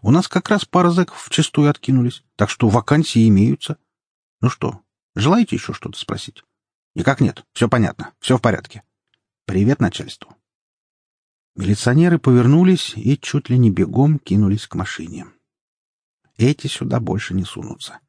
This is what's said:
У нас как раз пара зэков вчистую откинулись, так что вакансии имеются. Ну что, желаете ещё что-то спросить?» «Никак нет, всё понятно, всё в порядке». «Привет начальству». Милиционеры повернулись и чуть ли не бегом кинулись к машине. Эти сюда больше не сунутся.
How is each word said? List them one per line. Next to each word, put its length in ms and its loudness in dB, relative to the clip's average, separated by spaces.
У 80 0
нас 180 4
как 220 -2
раз 160 0
пара 240 2
зэков 280 -2
вчистую 520 0
откинулись, 520 -2
так 140 -2
что 180 0
вакансии 580 2
имеются. 520 2
Ну 80 0
что, 320 -8
желаете 420 0
ещё 160 -8
что-то 260 -14
спросить?» 460 -12
«Никак 280 -2
нет, 200 -2
всё 160 -2
понятно, 500 -2
всё 160 0
в 60 -2
порядке». 400 -4
«Привет 340 0
начальству». 560 -8
Милиционеры 600 2
повернулись 800 4
и 220 -2
чуть 300 -6
ли 80 0
не 140 4
бегом 480 0
кинулись 480 0
к 80 -20
машине. 520 -10
Эти 300 0
сюда 340 -4
больше 320 -6
не 120 -2
сунутся. 640 -14